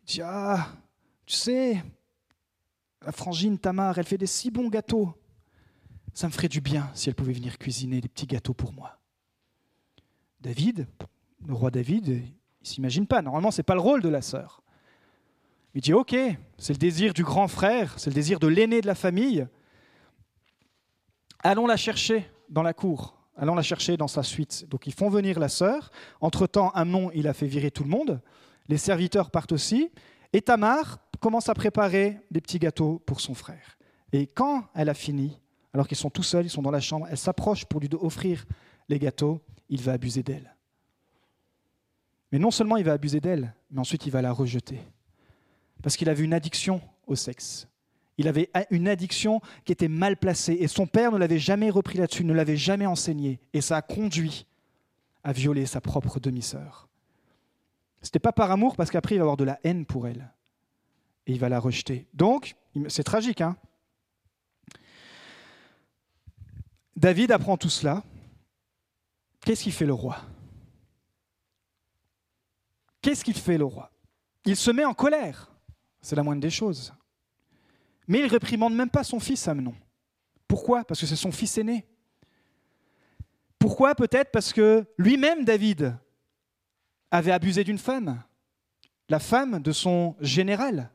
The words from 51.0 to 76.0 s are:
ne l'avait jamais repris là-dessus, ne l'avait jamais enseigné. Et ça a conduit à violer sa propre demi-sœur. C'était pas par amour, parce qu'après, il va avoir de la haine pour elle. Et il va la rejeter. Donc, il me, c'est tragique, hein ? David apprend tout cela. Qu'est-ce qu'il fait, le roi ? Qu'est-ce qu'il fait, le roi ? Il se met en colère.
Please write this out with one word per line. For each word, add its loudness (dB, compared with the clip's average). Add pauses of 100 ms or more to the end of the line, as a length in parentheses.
ne 2
l'avait 2
jamais 2
repris 0
là-dessus, 0
ne 2
l'avait 2
jamais 0
enseigné. -2 (120)
Et 0
ça 0
a -2
conduit -4 (760)
à -4
violer 0
sa -6
propre -2
demi-sœur. -8 (1120)
C'était -2
pas 2
par 4
amour, 4
parce 0
qu'après, 0
il 4
va 4
avoir 4
de 2
la -2
haine 0
pour -6
elle. -10 (920)
Et -2
il 0
va 2
la 2
rejeter. -4
Donc, 2 (200)
il -2
me, -4
c'est -4
tragique, 0
hein ? 0 (3500)
David 6
apprend 4
tout -2
cela. -2 (1400)
Qu'est-ce 0
qu'il -2
fait, 0
le 2
roi ? -6 (2750)
Qu'est-ce 0
qu'il -2
fait, 0
le 2
roi ? -10 (540)
Il 2
se 2
met 2
en 0
colère. 0 (520)